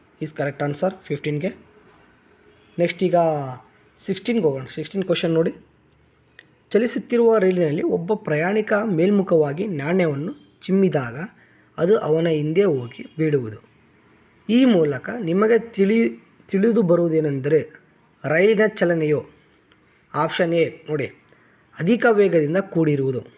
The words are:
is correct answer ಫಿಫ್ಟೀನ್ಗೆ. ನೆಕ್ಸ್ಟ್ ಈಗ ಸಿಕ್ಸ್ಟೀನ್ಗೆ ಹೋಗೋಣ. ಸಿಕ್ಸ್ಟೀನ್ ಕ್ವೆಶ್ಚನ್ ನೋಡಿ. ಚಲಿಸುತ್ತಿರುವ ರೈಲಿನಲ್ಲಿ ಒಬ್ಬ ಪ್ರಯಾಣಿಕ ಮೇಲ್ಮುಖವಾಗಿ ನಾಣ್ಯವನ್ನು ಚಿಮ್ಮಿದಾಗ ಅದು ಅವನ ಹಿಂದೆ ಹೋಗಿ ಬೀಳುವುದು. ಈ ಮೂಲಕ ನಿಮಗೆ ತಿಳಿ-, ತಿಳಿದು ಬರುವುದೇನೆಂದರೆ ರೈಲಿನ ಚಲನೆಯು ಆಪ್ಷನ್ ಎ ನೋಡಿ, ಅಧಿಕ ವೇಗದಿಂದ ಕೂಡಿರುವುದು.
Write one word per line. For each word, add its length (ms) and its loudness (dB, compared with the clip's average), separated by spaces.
is 100 -10
correct 380 -4
answer 240 -4
ಫಿಫ್ಟೀನ್ಗೆ. 460 -6
ನೆಕ್ಸ್ಟ್ 240 -2
ಈಗ 120 2
ಸಿಕ್ಸ್ಟೀನ್ಗೆ 380 -2
ಹೋಗೋಣ. 220 -2
ಸಿಕ್ಸ್ಟೀನ್ 280 -6
ಕ್ವೆಶ್ಚನ್ 300 -2
ನೋಡಿ. 220 0
ಚಲಿಸುತ್ತಿರುವ 680 2
ರೈಲಿನಲ್ಲಿ 440 2
ಒಬ್ಬ 320 -2
ಪ್ರಯಾಣಿಕ 600 -2
ಮೇಲ್ಮುಖವಾಗಿ 960 2
ನಾಣ್ಯವನ್ನು 680 -2
ಚಿಮ್ಮಿದಾಗ 640 0
ಅದು 220 2
ಅವನ 280 0
ಹಿಂದೆ 360 0
ಹೋಗಿ 540 -4
ಬೀಳುವುದು. 400 -2
ಈ 160 4
ಮೂಲಕ 440 2
ನಿಮಗೆ 500 0
ತಿಳಿ-, 580 0
ತಿಳಿದು 340 2
ಬರುವುದೇನೆಂದರೆ 880 0
ರೈಲಿನ 440 2
ಚಲನೆಯು 680 0
ಆಪ್ಷನ್ 400 -2
ಎ 160 2
ನೋಡಿ, 160 -4
ಅಧಿಕ 320 0
ವೇಗದಿಂದ 460 2
ಕೂಡಿರುವುದು. 640 -2